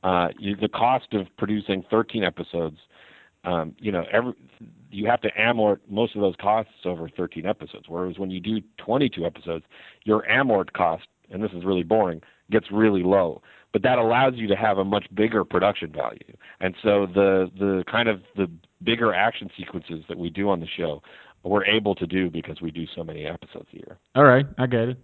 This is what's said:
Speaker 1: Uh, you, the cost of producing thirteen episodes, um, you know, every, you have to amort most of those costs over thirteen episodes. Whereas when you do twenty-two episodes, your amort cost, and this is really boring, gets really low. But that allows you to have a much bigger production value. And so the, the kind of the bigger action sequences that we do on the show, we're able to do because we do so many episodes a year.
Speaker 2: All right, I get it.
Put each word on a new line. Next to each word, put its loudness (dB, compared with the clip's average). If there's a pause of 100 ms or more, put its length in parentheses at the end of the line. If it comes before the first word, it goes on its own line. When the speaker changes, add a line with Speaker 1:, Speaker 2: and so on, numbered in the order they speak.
Speaker 1:
Uh, 2 (120)
you, -4
the -2
cost 0
of -2 (100)
producing -2
thirteen 0
episodes, -4 (680)
um, -4
you -4
know, -2
every, 0 (580)
you -6
have 0
to -2 (120)
amort 2
most -2
of -2
those 0
costs 0 (120)
over -6
thirteen -6
episodes. -8
Whereas -6
when -6
you -8
do -4 (180)
twenty-two -2
episodes, -8 (400)
your 2
amort 2
cost, 0 (260)
and -8
this -4
is -12
really 0
boring, 0 (300)
gets 2
really 4
low. 2 (320)
But 0
that 4
allows 4
you -6
to 4
have 2
a 2
much 0 (100)
bigger 2
production 0
value. -8 (240)
And -4
so 4
the, 4
the 0
kind 0
of -2 (160)
the 0 (360)
bigger 2
action -2
sequences -12
that -8
we -4
do -2
on 2
the -10 (100)
show, -6 (420)
we're 0
able 2
to -6
do -2
because -10
we -6
do -8 (100)
so -12
many -12
episodes -14
a -20
year. -20 (180)
Speaker 2:
All 8
right, 8 (120)
I 0
get 0
it. -6